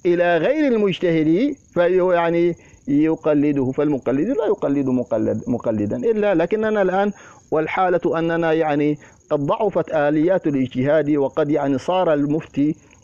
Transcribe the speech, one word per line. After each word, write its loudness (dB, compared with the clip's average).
إلى 2
غير 2
المجتهد 0
في-، 2
يعني 0
يقلده، 0
فالمقلد -2
لا -2
يقلد -2
مقلد، -2
مقلدا -2
إلا، 0
لكننا 0
الآن 0
والحالة 0
أننا 0
يعني 0
قد 0
ضعفت -2
آليات 0
الاجتهاد، 0
وقد 0
يعني 0
صار 0
المفتي -2